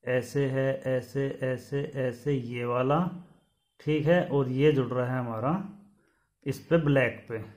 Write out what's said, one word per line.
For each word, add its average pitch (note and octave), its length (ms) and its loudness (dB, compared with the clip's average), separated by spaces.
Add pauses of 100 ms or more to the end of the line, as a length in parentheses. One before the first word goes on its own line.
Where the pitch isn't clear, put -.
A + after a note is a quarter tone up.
ऐसे B2+ 420 0
है, C3+ 260 0 (140)
ऐसे, C3 420 -2 (160)
ऐसे, C3 380 -4 (160)
ऐसे C3 340 -2
ये A#2+ 320 -4
वाला, B2+ 340 2 (800)
ठीक D3 260 0
है, F3 180 4
और C#3 260 0
ये C#3 220 4
जुड़ C3+ 140 2
रहा B2 200 0
है B2+ 140 -2
हमारा A#2 320 -2 (960)
इस C3+ 140 -4
पे - 200 0
ब्लैक C3+ 480 2
पे। A2+ 100 -6 (180)